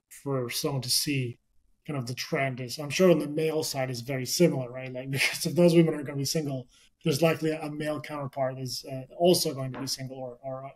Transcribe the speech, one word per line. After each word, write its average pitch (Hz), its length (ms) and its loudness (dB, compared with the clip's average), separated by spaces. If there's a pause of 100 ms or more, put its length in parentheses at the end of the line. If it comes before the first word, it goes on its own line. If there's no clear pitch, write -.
for 131 400 -4
someone 139 320 -2
to 120 80 -4
see 131 480 0 (500)
kind 147 100 -6
of 120 100 -6
the 127 60 -6
trend 135 460 -4
is, 123 180 -8
I'm 147 120 -8
sure 175 200 8
on 160 100 8
the 147 80 -2
male 156 360 0
side 131 260 -2
is 120 120 -6
very 131 240 -4
similar, 139 460 2
right? 131 200 -10
Like, 127 200 -8
<laughs> - 0 -
because - 340 -2
if 139 100 -4
those 175 200 8
women 160 200 8
are 147 80 -6
gonna 143 140 -6
be 139 80 -2
single, 139 420 -4 (360)
there's 151 180 0
likely 156 300 2
a 156 180 -6
male 151 320 -4
counterpart 135 580 -6
is, 127 320 -8
uh, 131 120 -8 (140)
also 170 360 4
going 131 180 -6
to 127 80 -8
be 135 80 -6
single, 131 300 -8
or, 123 260 -10
or 135 320 -10